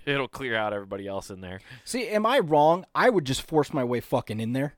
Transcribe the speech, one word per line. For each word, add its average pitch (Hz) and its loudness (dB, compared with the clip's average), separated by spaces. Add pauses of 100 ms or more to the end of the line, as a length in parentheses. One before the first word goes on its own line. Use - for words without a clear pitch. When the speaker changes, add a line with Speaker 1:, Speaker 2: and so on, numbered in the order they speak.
Speaker 1:
It'll 139 -2
clear 123 -6
out 107 0
everybody 101 -8
else 98 -6
in 92 -12
there. 92 -12 (260)
Speaker 2:
See, 240 -4
am 214 0
I 254 4
wrong? 156 4 (100)
I 196 4
would 190 4
just 131 -2
force 151 0
my 135 0
way 120 0
fucking 113 -2
in 113 -2
there. 139 -2